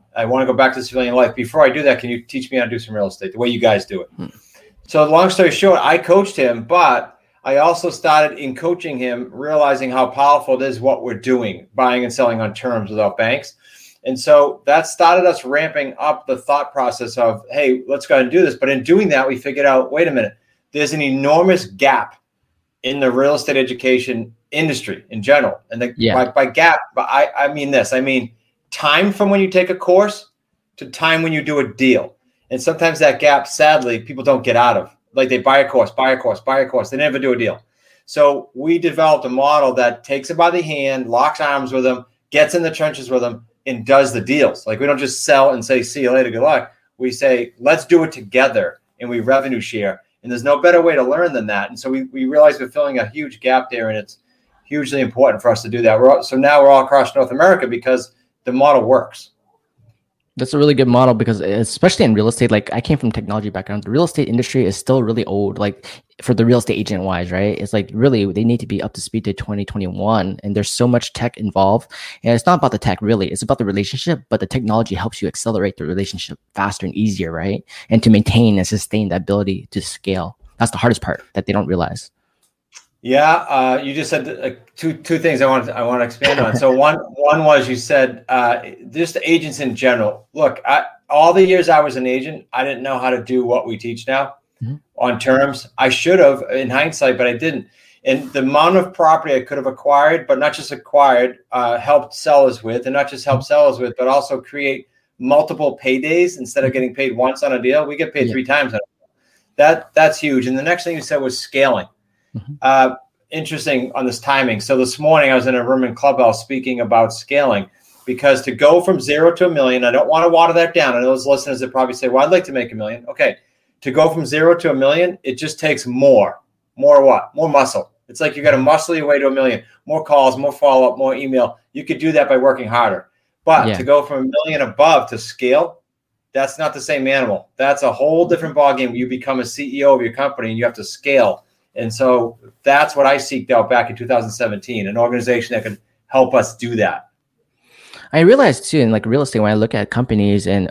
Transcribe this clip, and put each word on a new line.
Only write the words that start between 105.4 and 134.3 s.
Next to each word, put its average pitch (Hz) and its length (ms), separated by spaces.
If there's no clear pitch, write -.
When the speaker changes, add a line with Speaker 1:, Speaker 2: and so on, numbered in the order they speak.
Speaker 1:
paydays 156 560
instead 131 240
of 135 60
Speaker 2:
Mm-hmm. 131 60
Speaker 1:
getting 127 200
paid 131 220
once 131 260
on 135 120
a 123 60
deal. 139 240
We 143 120
get 156 180
paid 131 140
Speaker 2:
Yeah. 113 60
Speaker 1:
three 131 100
times 135 280
on 110 40
a 104 100
deal. - 80
That, 160 380
that's 156 260
huge. 131 260
And 131 100
the 135 60
next 175 220
thing 170 100
you 151 80
said 147 180
was 127 160
scaling. 127 520
Speaker 2:
Mm-hmm. 131 260
Speaker 1:
Uh, 131 320
interesting 151 640
on 131 100
this 120 140
timing. 131 400
So 135 160
this 127 240
morning 151 320
I - 20
was 127 140
in 127 80
a 120 120
room 131 140
in 120 140
Clubhouse 131 440
speaking 131 400
about 113 320
scaling, 120 560
because 131 360
to 135 100
go 147 280
from 180 200
zero 151 340
to 180 120
a 175 40
million, 127 320
I 120 80
don't 135 180
wanna 160 200
water 165 240
that 165 200
down. 143 220
I 120 60
know 127 60
those 131 200
listeners 135 340
that 127 120
probably 127 220
say, 135 120
"Well, 131 180
I'd 160 60
like 185 140
to 139 80
make 123 180
a 113 60
million." 110 320
Okay. 139 300
To 139 80
go 156 200
from 156 140
zero 156 300
to 170 160
a 139 40
million, 156 500
it 135 100
just 156 240
takes 151 280
more. 123 540
More 143 260
what? 131 320
More 156 140
muscle. 131 420
It's 123 120
like 147 160
you 147 60
gotta 143 140
muscle 156 380
your 156 120
way 143 120
to 139 80
a 135 40
million. 131 340
More 151 180
calls, 135 340
more 139 140
follow-up, 131 440
more 131 200
email. 131 420
You 147 120
could 160 140
do 160 140
that 143 160
by 135 80
working 127 320
harder. 113 400
But 156 220
Speaker 2:
Yeah. 107 100
Speaker 1:
to - 60
go 143 200
from 135 240
a 131 40